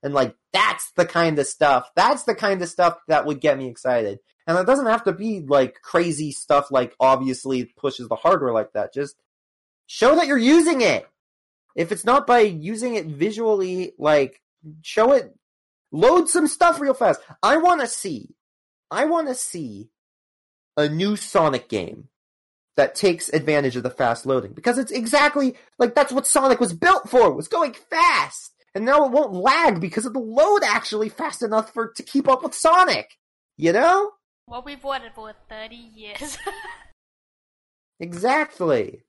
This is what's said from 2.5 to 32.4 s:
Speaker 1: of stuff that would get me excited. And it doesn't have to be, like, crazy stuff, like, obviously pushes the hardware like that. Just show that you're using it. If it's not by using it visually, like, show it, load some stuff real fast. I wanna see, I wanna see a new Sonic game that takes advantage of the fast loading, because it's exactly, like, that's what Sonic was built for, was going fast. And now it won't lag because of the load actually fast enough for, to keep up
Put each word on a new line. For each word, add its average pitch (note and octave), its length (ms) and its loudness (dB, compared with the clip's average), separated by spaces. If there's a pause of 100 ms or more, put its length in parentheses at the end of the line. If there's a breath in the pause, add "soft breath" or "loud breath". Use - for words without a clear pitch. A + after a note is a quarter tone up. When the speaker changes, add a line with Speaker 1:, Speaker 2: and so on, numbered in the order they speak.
Speaker 1:
of E3+ 60 -8
stuff E3+ 300 0 (100)
that D3+ 180 2
would D3 140 -4
get C#3+ 180 2
me C3 100 -8
excited. A#2 520 -4 (260)
And E3 100 0
it F#3 100 0
doesn't C4+ 200 2
have A3+ 180 0
to F#3+ 80 0
be, G3+ 280 -6
like, C3+ 420 0
crazy D#3 480 -4
stuff, C#3+ 400 0
like, B2+ 300 0
obviously C3 640 0
pushes B2+ 440 -8
the A2+ 80 -2
hardware D#3 360 0
like A2 200 -2
that. G#2 220 -6
Just C#3+ 220 -8 (680)
show B3+ 280 2
that E4 140 2
you're C#4 100 2
using D4+ 420 4
it. E3 260 0 (680)
If E3 160 -4
it's - 120 -10
not C4 220 2
by B3 140 6
using G#3+ 540 -2
it F3+ 120 -4
visually, F#3 920 -2
like, D3 420 2 (420)
show A#3 300 2
it, - 220 0 (580)
load D4 380 4
some E4 160 2
stuff E4 340 2
real C4+ 140 0
fast. G3 260 0 (220 loud breath)
I B3+ 160 2
wanna E4 280 2
see, E3+ 500 -10 (540)
I G#3+ 140 -2
wanna D#4 300 -2
see A#2 560 -12 (880)
a D3 100 2
new F#3 280 -2
Sonic D3+ 520 0
game - 400 -8 (680)
that C#3 180 0
takes F3 360 0
advantage C#3+ 440 0
of B2 80 -6
the B2 80 -6
fast A#2 340 -2
loading, B2 280 -2
because A#3 260 -2
it's C4 140 -6
exactly, C#4 640 0 (220 soft breath)
like, A#3+ 180 0
that's C#4 160 2
what C4 140 -2
Sonic C4 340 2
was G3+ 120 -2
built D4 380 2
for, A3+ 220 6
was - 160 -8
going D4+ 260 -2
fast. D#4+ 800 -2 (200)
And G3+ 100 -4
now C#4+ 200 4
it C4 60 0
won't B3+ 220 0
lag A#3 480 2
because G3 260 -6
of A3+ 60 -8
the C4 80 -6
load D4 420 2
actually G#3+ 460 -2
fast D4 340 -8
enough A3 300 -2
for, A3+ 220 -6
to - 80 -14
keep - 260 -2
up B3+ 160 2